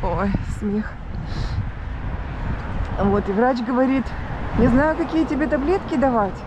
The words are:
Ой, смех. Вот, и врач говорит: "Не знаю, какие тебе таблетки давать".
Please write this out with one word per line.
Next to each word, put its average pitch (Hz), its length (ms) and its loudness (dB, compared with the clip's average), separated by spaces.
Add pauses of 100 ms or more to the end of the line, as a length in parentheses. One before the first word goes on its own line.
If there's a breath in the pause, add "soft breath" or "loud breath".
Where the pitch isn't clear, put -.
Ой, 190 280 0 (280)
смех. 214 320 -2 (2000 loud breath)
Вот, 202 280 4
и 202 40 0
врач 240 300 4
говорит: 262 440 2 (540)
"Не 233 80 6
знаю, 285 280 6
какие 320 300 2
тебе 294 220 0
таблетки 302 480 0
давать". 233 520 2